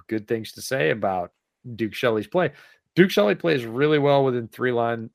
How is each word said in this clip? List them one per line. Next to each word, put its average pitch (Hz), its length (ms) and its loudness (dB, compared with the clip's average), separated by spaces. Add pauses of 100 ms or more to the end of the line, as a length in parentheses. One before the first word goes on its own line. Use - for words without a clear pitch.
good 107 200 -6
things 113 260 -6
to 104 80 -18
say 143 280 -2
about 98 420 -2 (440)
Duke 107 180 -4
Shelley's 110 340 -2
play. 170 240 0 (440)
Duke 190 140 6
Shelley 202 260 2
plays 151 300 -2
really 143 340 2
well 139 260 4
within 120 220 -2
three 123 240 -2
line, 117 440 -2